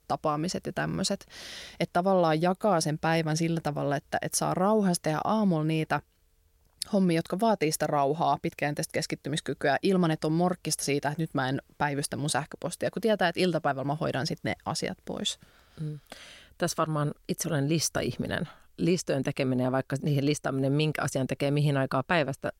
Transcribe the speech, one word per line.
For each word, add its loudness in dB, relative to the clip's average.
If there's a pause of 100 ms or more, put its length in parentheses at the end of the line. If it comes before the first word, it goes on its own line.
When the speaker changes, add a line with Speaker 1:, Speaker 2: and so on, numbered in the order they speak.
Speaker 1:
tapaamiset -2
ja -6
tämmöset. -4 (540)
Et -2
tavallaan 4
jakaa 2
sen 0
päivän 2
sillä 0
tavalla, -2
että, -4
et -6
saa 0
rauhassa 2
tehdä 0
aamulla 2
niitä 0 (920)
hommia, 4
jotka 0
vaatii 2
sitä -2
rauhaa, 2
pitkäjänteistä -4
keskittymiskykyä, -2
ilman 4
että -2
on 2
morkkista 0
siitä, -2
että -4
nyt -6
mä 0
en -2 (160)
päivystä -2
mun -2
sähköpostia, -4
kun -8
tietää, 2
että -2
iltapäivällä 0
mä 0
hoidan -2
sit -6
ne -2 (120)
asiat -4
pois. -6 (400)
Speaker 2:
Mm. -8 (580)
Tässä -2
varmaan 0 (160)
itse -4
olen 2
listaihminen. -2 (280)
Listojen 0
tekeminen 0
ja 0
vaikka -2
niihin 2
listaaminen, 0
minkä 0
asian -2
tekee -2
mihin 2
aikaan 0
päivästä 0